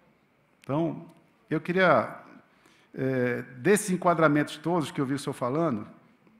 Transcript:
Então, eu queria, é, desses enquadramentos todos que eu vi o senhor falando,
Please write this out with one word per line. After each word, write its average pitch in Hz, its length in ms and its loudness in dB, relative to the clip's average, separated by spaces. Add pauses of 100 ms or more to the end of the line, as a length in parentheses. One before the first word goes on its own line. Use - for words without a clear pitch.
(600)
Então, 156 440 -4 (440)
eu 156 120 -2
queria, 170 600 2 (720)
é, 127 480 -2 (160)
desses 185 320 2
enquadramentos 160 680 2
todos 160 340 -2
que - 80 -8
eu 143 60 0
vi 127 80 -2
o 139 60 -4
senhor 139 140 -6
falando, 127 540 -2 (520)